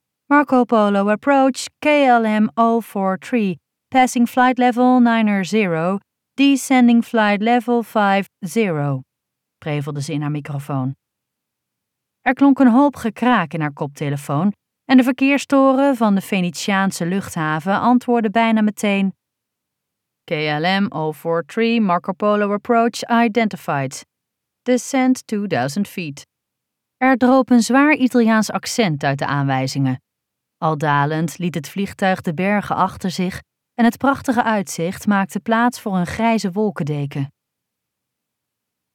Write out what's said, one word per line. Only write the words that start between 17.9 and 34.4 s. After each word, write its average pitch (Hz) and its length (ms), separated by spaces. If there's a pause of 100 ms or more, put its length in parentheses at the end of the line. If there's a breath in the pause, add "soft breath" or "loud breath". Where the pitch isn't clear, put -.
bijna 226 300
meteen: 202 540 (1120)
"K - 60
L 151 360 (160)
M 202 60
oh 156 260
four 165 300
three, 233 360
Marco 180 320
Polo 208 400
approach 233 720
identified. 180 840 (560)
Descent 254 640
two 208 200
thousand 143 420
feet." 147 380 (720)
Er 262 200
droop 254 340
een 240 120
zwaar 277 320
Italiaans 226 560
accent 180 540
uit 139 140
de 139 80
aanwijzingen. 135 760 (540)
Al 160 220
dalend 147 600
liet 175 160
het 160 140
vliegtuig 190 520
de 175 140
bergen 190 420
achter 185 340
zich 185 320 (320)
en 240 100
het 233 120
prachtige 254 460